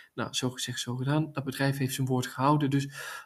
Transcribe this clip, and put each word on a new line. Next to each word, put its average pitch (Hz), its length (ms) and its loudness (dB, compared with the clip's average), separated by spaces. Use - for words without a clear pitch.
Nou, 117 200 -6
zo 127 160 0
gezegd, 123 300 -6
zo 123 160 -6
gedaan. 147 360 0
Dat 139 120 -4
bedrijf 139 340 0
heeft 131 160 0
zijn 131 140 0
woord 127 200 2
gehouden. 147 420 4
Dus 139 200 2